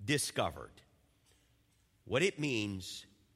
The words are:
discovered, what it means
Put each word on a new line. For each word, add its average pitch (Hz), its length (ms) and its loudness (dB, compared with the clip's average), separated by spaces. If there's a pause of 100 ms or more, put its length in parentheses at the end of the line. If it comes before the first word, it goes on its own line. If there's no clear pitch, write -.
discovered, 104 800 0 (1200)
what 135 180 4
it 190 160 0
means 104 680 -2 (300)